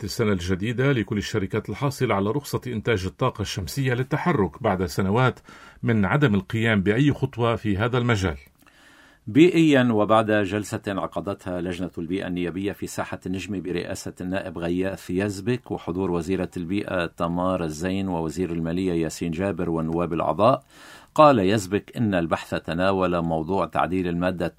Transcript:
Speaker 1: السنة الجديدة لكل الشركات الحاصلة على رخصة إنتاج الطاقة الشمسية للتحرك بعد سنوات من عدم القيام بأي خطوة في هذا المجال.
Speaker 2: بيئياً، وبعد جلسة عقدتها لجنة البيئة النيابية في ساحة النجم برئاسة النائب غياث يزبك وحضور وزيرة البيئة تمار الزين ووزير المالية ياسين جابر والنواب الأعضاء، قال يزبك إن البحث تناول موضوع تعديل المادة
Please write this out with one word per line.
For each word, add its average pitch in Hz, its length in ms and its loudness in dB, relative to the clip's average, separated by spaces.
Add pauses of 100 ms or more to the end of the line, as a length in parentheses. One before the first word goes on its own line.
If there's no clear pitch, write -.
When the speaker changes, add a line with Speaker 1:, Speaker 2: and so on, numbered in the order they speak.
Speaker 1:
السنة 104 280 0
الجديدة 101 600 0
لكل 110 260 0
الشركات 101 520 -2
الحاصلة 120 460 0
على 98 160 2
رخصة 120 360 -4
إنتاج 110 380 -2
الطاقة 117 360 -2
الشمسية 123 520 -2
للتحرك 127 720 0
بعد 92 220 0
سنوات 104 540 0 (440)
من 113 220 2
عدم 117 300 4
القيام 110 460 2
بأي 123 320 4
خطوة 117 420 0
في 104 220 -2
هذا 117 200 0
المجال. 98 400 2 (920)
Speaker 2:
بيئياً، 143 640 6
وبعد 107 400 4
جلسة 104 560 0
عقدتها 90 760 -6
لجنة 87 360 -6
البيئة 90 300 -4
النيابية 90 440 -4
في 87 160 -8
ساحة - 380 -8
النجم 92 360 -6
برئاسة 87 600 -6
النائب 90 360 -6
غياث 90 520 -2
يزبك 98 640 -2
وحضور 92 400 -4
وزيرة 87 460 -2
البيئة 92 480 -2
تمار 87 580 -2
الزين 92 440 -2
ووزير 82 440 -2
المالية 85 420 -2
ياسين 82 380 -2
جابر 87 380 -2
والنواب 82 440 -2
الأعضاء، 80 500 2 (520)
قال 147 240 8
يزبك 95 580 0
إن 110 160 0
البحث 85 420 -2
تناول 90 680 0
موضوع 82 440 0
تعديل 80 420 0
المادة 87 520 -2